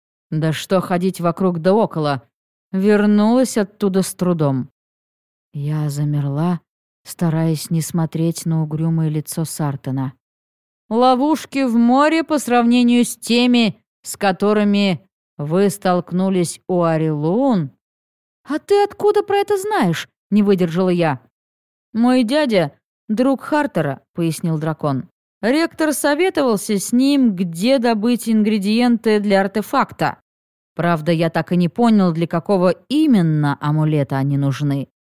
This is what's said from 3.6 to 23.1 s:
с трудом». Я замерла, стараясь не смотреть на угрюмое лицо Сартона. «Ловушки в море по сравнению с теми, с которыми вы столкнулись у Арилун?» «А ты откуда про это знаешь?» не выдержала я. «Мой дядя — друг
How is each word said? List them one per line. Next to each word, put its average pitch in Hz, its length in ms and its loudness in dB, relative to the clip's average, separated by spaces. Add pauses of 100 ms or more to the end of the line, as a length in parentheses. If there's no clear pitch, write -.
с - 120 -8
трудом». 151 560 -2 (840)
Я 151 360 -4
замерла, 147 720 -2 (440)
стараясь 160 680 -2
не 165 100 0
смотреть 165 640 -4
на 160 160 0
угрюмое 160 460 -2
лицо 156 360 -6
Сартона. 135 680 -6 (800)
«Ловушки 254 760 0
в 233 120 0
море 285 480 2
по 311 140 -2
сравнению 240 640 2
с - 120 -6
теми, 240 680 0 (200)
с - 140 -14
которыми 202 920 0 (300)
вы 175 320 0
столкнулись 180 1000 -2
у 180 140 0
Арилун?» 160 880 0 (720)
«А 294 140 -6
ты 403 240 2
откуда 415 400 0
про 403 140 -2
это 403 220 0
знаешь?» 381 500 -2 (220)
не 208 120 4
выдержала 185 460 0
я. 165 320 0 (720)
«Мой 247 320 2
дядя — 220 480 0 (360)
друг 254 340 0